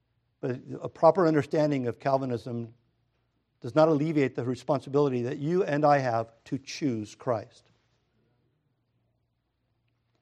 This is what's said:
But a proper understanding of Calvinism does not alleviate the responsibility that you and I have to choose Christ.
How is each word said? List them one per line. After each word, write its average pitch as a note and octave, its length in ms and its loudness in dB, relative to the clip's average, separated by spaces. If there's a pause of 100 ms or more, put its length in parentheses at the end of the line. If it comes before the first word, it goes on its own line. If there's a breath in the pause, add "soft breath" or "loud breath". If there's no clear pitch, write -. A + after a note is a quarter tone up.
(400)
But C3 200 -6 (220)
a B2 60 -10
proper E3 400 4
understanding D3 600 0
of A2+ 120 -6
Calvinism B2 760 -4 (880)
does A#2+ 140 -6
not D#3 140 6
alleviate D3 460 0
the B2+ 80 -4
responsibility C3 760 -2
that C3 160 -4
you E3+ 260 -2
and D3+ 220 0
I C#3+ 140 6
have A#2 320 -2 (140)
to C3+ 120 -8
choose A2+ 560 -6
Christ. - 560 -6 (2500)